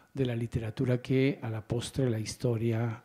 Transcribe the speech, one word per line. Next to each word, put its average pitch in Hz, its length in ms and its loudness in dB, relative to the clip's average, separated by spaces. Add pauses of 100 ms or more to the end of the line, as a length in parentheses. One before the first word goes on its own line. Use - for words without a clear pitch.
(140)
de 135 120 0
la 120 100 -2
literatura 120 640 0
que 131 400 2
a 113 80 -4
la 110 100 -4
postre 123 480 -2
la 110 120 0
historia 113 840 0